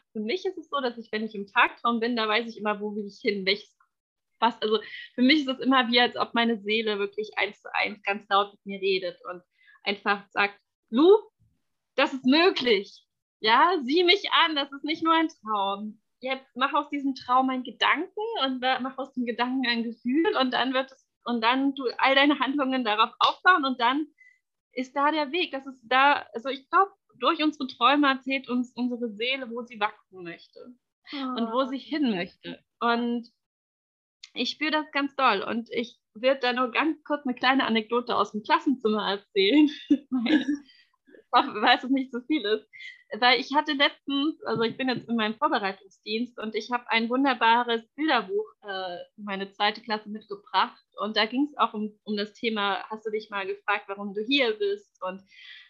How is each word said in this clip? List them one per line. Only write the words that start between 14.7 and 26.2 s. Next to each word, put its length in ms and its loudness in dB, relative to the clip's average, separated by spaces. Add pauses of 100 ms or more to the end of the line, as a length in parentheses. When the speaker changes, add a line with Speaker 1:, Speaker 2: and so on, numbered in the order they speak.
Speaker 1:
ist 120 -14
nicht 200 -4
nur 100 4
ein 160 4
Traum. 720 -4 (200)
Jetzt 340 -8
mach 180 -2
aus 160 0
diesem 260 -4
Traum 340 2
einen 140 -4
Gedanken 580 -2 (240)
und 160 -4
da, 180 0
mach 180 -8
aus 160 -10
dem 120 -4
Gedanken 420 -2
ein 160 0
Gefühl 540 0
und 160 0
dann 200 0
wird 180 -2
es, 160 -20 (180)
und 160 -2
dann 340 2
du 100 -8 (120)
all 180 4
deine 240 4
Handlungen 460 -2
darauf 340 0
aufbauen 460 4
und 160 -2
dann 260 0 (680)
ist 220 -8
da 160 2
der 200 -2
Weg." 200 -2
Das 160 -8
ist 160 -18
da, 500 4